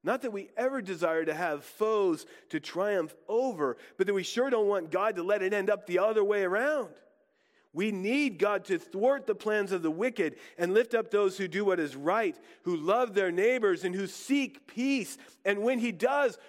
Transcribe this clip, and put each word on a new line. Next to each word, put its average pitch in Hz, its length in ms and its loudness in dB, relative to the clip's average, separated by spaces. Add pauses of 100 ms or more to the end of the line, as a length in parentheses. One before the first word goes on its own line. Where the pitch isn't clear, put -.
Not 233 180 0
that 240 100 -4
we 202 240 -10
ever 262 240 0
desire 165 460 0
to 156 80 0
have 156 300 -2
foes 208 640 0 (220)
to 170 100 -4
triumph 185 560 -2 (120)
over, 190 500 0 (200)
but 190 80 2
that 202 80 0
we 196 80 0
sure 254 300 0
don't 220 160 2
want 180 240 0
God 196 240 0
to 175 80 -6
let 196 180 2
it 190 140 0
end 202 160 2
up 196 160 -2
the 175 100 0
other 214 260 4
way 202 200 2
around. 220 500 0 (760)
We 202 200 -2
need 208 480 -2
God 202 260 2
to 180 140 0
thwart 247 480 0
the 208 80 0
plans 208 360 0
of 180 120 -2
the 160 80 0
wicked 190 460 -2 (200)
and 175 160 0
lift 226 220 4
up 226 160 0
those 202 260 2
who 190 100 -2
do 190 160 -2
what 185 160 2
is 143 160 -2
right, 175 400 0 (280)
who 180 120 -2
love 202 380 0
their 185 180 0
neighbors, 202 520 2
and 180 100 -4
who 196 140 -4
seek 262 580 -4
peace. 262 540 -4 (260)
And 202 160 0
when 247 160 2
he 233 140 -2
does, 247 580 0